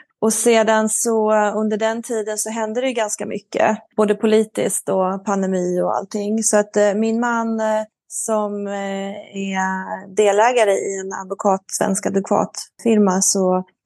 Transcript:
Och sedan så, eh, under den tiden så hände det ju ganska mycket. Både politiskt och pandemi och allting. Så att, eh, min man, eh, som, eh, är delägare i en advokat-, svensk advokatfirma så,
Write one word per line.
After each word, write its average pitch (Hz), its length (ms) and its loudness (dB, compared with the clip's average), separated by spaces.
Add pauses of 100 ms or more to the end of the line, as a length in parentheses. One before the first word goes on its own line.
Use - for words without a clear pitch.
(220)
Och 220 120 2
sedan 220 560 4
så, 220 420 0
eh, 208 260 2
under 214 200 -2
den 220 260 -2
tiden 214 340 -6
så 214 120 -6
hände 220 320 -4
det 262 60 0
ju 254 60 -2
ganska 214 320 -4
mycket. - 520 0 (200)
Både 208 180 2
politiskt 214 760 0
och 190 360 -2
pandemi 190 560 -2
och 175 140 0
allting. 208 480 -4
Så 214 140 2
att, 208 200 0
eh, 208 160 4
min 220 260 0
man, 233 400 -2
eh, 220 220 0 (320)
som, 208 540 -4
eh, 202 60 -6 (640)
är 190 760 -4
delägare 214 560 6
i 196 280 -2
en 190 140 -8
advokat-, 196 580 -2
svensk 196 340 -2
advokatfirma 196 1160 0
så, 185 420 0 (220)